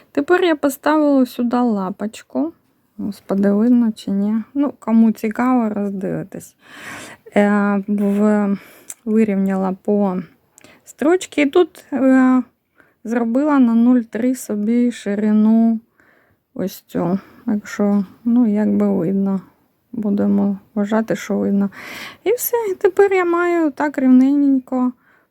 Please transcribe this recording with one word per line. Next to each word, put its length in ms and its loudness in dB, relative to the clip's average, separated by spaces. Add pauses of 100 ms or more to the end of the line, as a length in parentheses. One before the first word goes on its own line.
(120)
Тепер 320 0
я 120 2
поставила 680 0
сюди 300 -4
лапочку. 960 -4 (460)
Господи, 540 -2
видно 400 2
чи 180 -10
ні? 240 -2 (200)
Ну, 240 -2
кому 340 2
цікаво, 640 -2
роздивитись. 800 -8 (800)
Е, 520 2
в-, 720 0 (460)
вирівняла 760 0
по 340 0 (680)
строчці. 560 -2
І 60 2
тут, 460 0
е, 500 2 (640)
зробила 540 0
на 160 4
нуль 260 4
три 340 -4
собі 580 -2
ширину 880 2 (760)
ось 320 -8
цю. 320 -4 (280)
Якщо, 580 -2 (200)
ну, 220 2
якби 420 0
видно. 520 -2 (520)
Будемо 680 0 (160)
вважати, 420 -2
що 200 -6
видно. 340 0 (540)
І 80 0
все, 240 -4 (140)
і 40 -4
тепер 380 2
я 120 2
маю 460 0
так 280 -4
рівненько 920 2 (380)